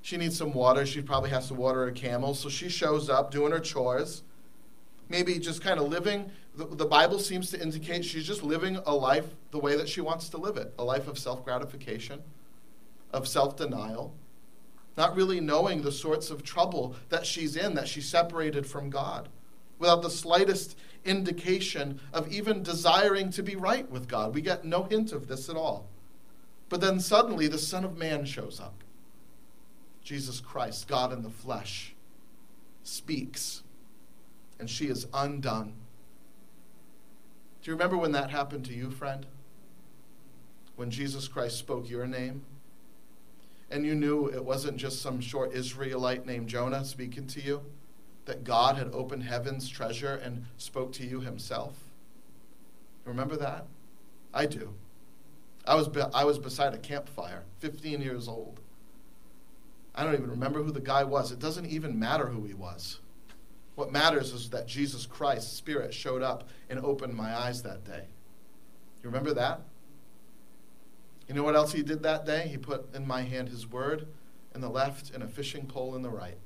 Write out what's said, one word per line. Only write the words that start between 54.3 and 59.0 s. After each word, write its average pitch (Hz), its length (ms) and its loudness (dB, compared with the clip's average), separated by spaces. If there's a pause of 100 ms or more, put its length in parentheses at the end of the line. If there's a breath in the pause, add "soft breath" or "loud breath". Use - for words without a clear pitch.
I 143 120 4
do. 117 280 -4 (920)
I 143 100 8
was 156 140 6
be-, 143 120 0 (120)
I 135 100 6
was 147 160 6
beside 139 340 0
a 113 40 -6
campfire, 92 680 -6 (160)
fifteen 151 420 -4
years 120 280 -4
old. 113 320 -8 (1300)